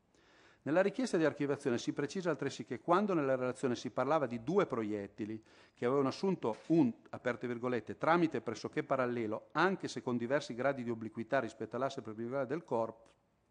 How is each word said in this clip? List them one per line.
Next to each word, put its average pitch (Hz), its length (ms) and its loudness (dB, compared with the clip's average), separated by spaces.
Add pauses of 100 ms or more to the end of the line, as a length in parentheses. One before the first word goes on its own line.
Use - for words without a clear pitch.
(640)
Nella 160 160 4
richiesta 202 340 0
di 165 100 6
archiviazione 139 520 2
si 143 160 -2
precisa 165 380 -2
altresì 139 340 -4
che 120 140 -6
quando 196 340 2
nella 139 220 2
relazione 127 400 0
si 110 160 -8
parlava 139 340 2
di 120 160 -4
due 165 240 2
proiettili 107 760 -4 (360)
che 123 100 -4
avevano 135 220 4
assunto 131 500 0 (100)
un, 156 240 6 (200)
aperte 117 340 -4
virgolette, 120 540 -4
"tramite 160 420 4
pressoché 117 400 -4
parallelo, 120 680 -2
anche 170 360 0
se 123 140 -6
con 123 160 0
diversi 123 380 -2
gradi 127 280 0
di 117 60 -4
obliquità 113 500 -2
rispetto 113 360 -6
all'asse 131 260 -4
perpendicolare 117 460 -4
del 160 160 -4
corpo", 113 480 -4 (400)